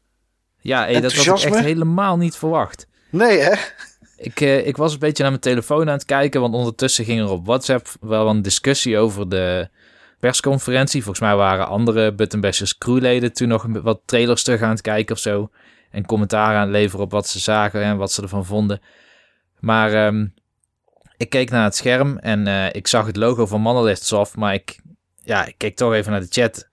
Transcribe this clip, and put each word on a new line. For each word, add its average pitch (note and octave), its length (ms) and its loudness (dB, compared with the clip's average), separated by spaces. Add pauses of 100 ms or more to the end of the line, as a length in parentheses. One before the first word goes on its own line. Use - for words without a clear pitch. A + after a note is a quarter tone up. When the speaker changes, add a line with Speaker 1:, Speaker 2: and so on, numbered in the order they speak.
(600)
Speaker 1:
Ja, B2+ 240 0
hey, G#2+ 100 0
dat A#2+ 80 2
had B2+ 100 0
ik - 60 -4
echt C#3+ 100 4
Speaker 2:
Enthousiasme? G3 400 2
Speaker 1:
helemaal E3 500 0
niet E3+ 180 0
verwacht. D#3+ 520 -4 (220)
Speaker 2:
Nee, G#3 300 4
hè? D3 140 4 (640)
Speaker 1:
Ik, - 240 -10
eh, C#3 260 4
ik C3+ 100 -2
was D3+ 160 0
een C#3+ 60 -12
beetje D3+ 240 0
naar C3+ 80 0
mijn C3 120 -4
telefoon C#3+ 440 0
aan D3 80 0
het C#3 100 -6
kijken, C#3 360 2
want A#2+ 120 0
ondertussen A#2+ 520 -2
ging A#2 140 0
er G#2 100 0
op F2+ 160 -4
WhatsApp B2+ 420 0 (140)
wel A2 260 0
een G#2+ 140 2
discussie A2 560 0
over G2+ 320 0
de F2+ 400 -2 (500)
persconferentie. C3 840 0
Volgens G2+ 240 -4
mij G#2 80 4
waren F#2+ 320 2
andere A2 460 2
Button G#2 280 -2
Bashers G2 360 -2
crewleden B2 560 0
toen B2 140 -2
nog A2+ 220 0
wat G#2+ 360 -2
trailers A#2+ 380 2
terug A#2 180 0
aan A#2 80 2
het A2 120 -2
kijken A2 340 -2
of - 60 -8
zo. G#2 280 -2 (420)
En G#2 140 -8
commentaar G#2+ 500 2
aan G#2 60 2
het G2+ 100 0
leveren G2+ 340 0
op F#2 60 -6
wat G#2 160 -2
ze - 120 -8
zagen G#2 440 0
en G#2 140 0
wat G2 140 -4
ze - 100 -4
ervan G2 240 -6
vonden. G2+ 360 -2 (800)
Maar, A2 340 2
ehm, G#2+ 320 2 (920)
ik A#2 120 -6
keek B2+ 200 0
naar A#2 140 2
het G#2 120 2
scherm C3 420 0
en, G#2 300 -2
eh, G2 260 -2
ik G2 140 -10
zag A2+ 180 2
het G#2+ 100 -6
logo A2+ 300 0
van G#2 160 -2
Monolith A2+ 420 0
Soft, G2+ 320 -2
maar G#2 180 -2
ik, - 260 -8 (440)
ja, G#2 220 -2
ik - 120 -14
keek G#2+ 180 -6
toch A#2+ 180 0
even G#2+ 180 0
naar G2+ 100 -2
de F2+ 80 -8
chat. - 440 -2